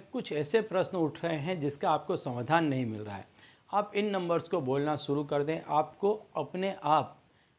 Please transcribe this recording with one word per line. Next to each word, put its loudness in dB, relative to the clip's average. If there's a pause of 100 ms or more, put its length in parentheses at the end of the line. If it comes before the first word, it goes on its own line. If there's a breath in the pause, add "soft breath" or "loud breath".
कुछ -6
ऐसे 2
प्रश्न 0
उठ 0
रहे 0
हैं -2
जिसका 0
आपको 0
समाधान 2
नहीं 0
मिल -4
रहा -8
है, -14 (440 soft breath)
आप 0
इन 0
नंबर्स 0
को 0
बोलना 0
शुरू -2
कर 0
दें। -2
आपको 0 (220)
अपने -2 (100)
आप 2 (420 soft breath)